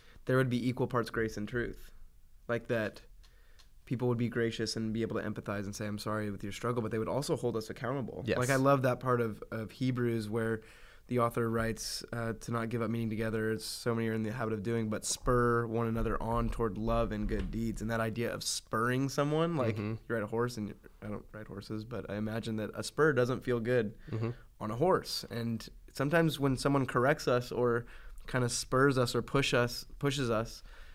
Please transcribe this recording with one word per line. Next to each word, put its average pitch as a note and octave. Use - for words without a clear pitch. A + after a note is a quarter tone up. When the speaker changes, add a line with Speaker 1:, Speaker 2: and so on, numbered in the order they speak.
Speaker 1:
there B2+
would C3
be A#2+
equal B2+
parts A#2+
grace A2+
and G#2
truth. -
Like, A#2
that A2
people B2
would A#2+
be A#2
gracious A2+
and A2
be A2+
able A2
to -
empathize G#2
and G2+
say, G#2+
"I'm G#2
sorry G#2+
with G2
your G2
struggle," A#2+
but G#2+
they A2+
would A2
also C#3
hold A#2+
us G#2+
accountable. B2+
Speaker 2:
Yes. A2
Speaker 1:
Like, B2
I C#3
love C3+
that B2+
part B2
of, A2
of A2
Hebrews A#2+
where A2+
the B2
author A#2
writes, A2+
uh, A#2
to -
not A#2
give A#2
up B2
meeting A#2
together, A2
as A2
so -
many A2+
are A2
in A2
the G#2+
habit A2+
of G#2
doing, A2+
but G#2
spur A#2+
one A2+
another A2+
on A#2
toward A2
love A2+
and G#2+
good G2
deeds. A2
And G#2+
that A2+
idea A2+
of -
spurring B2
someone, D#3
like, A2+
Speaker 2:
Mm-hmm. G#2+
Speaker 1:
you A#2
ride A2+
a G#2
horse, A#2+
and G#2
I G#2+
don't G2
ride G#2+
horses, G#2+
but A2
I G2
imagine G#2+
that G#2+
a G#2+
spur D#3
doesn't B2
feel A#2+
good A2+
Speaker 2:
Mm-hmm. A2+
Speaker 1:
on G#2+
a A2+
horse. E3
And A#2
sometimes D3
when C3+
someone C#3
corrects C3
us B2
or A#2+
kinda B2
spurs C3
us A#2+
or A#2
push C#3
us, A#2+
pushes C#3
us, A2+